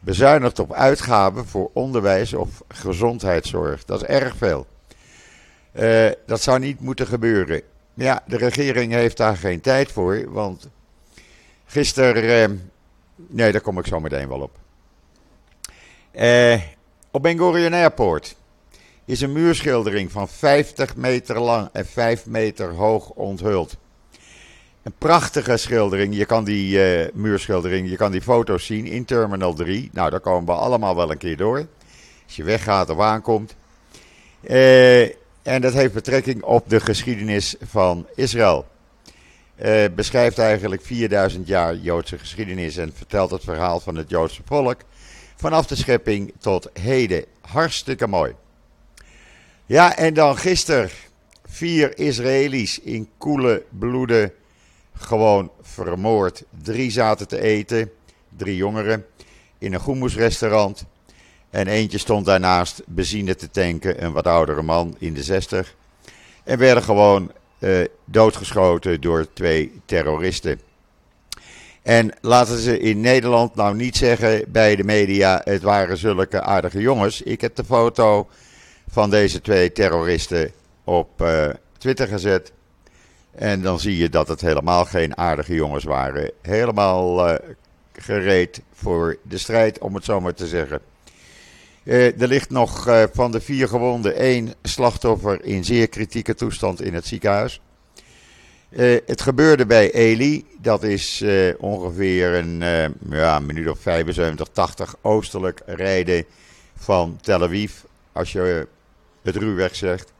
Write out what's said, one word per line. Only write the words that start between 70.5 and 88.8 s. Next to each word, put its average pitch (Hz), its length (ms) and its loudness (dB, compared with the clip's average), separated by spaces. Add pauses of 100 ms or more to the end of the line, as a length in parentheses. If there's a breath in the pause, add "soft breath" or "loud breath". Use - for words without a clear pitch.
En 117 280 4 (100)
laten 120 380 4
ze 123 200 0
in 107 220 0
Nederland 120 540 4
nou 104 200 0
niet 120 220 -4
zeggen 110 520 2
bij 107 280 4
de 98 80 0
media: 98 600 4
"Het 95 180 -2
waren 98 340 2
zulke 95 440 -2
aardige 92 400 -2
jongens." 110 420 0
Ik 113 180 -6
heb 120 160 -4
de 120 80 -6
foto 113 640 2 (640 soft breath)
van 104 200 2
deze 98 300 2
twee 90 320 2
terroristen 85 800 -2 (340)
op, 87 380 -4
eh, 80 260 0 (300)
Twitter 131 280 -2
gezet. 95 460 -2 (800 soft breath)
En 101 280 -4
dan 90 180 -2
zie 95 160 -2
je 82 120 2
dat 78 200 0
het 80 120 -6
helemaal 85 440 2
geen 82 320 -2
aardige 82 380 -4
jongens 73 300 -4
waren. 69 460 -4 (120)
Helemaal, 92 840 0
eh, 85 220 -2 (420)
gereed 95 720 -2 (100)
voor 85 500 -4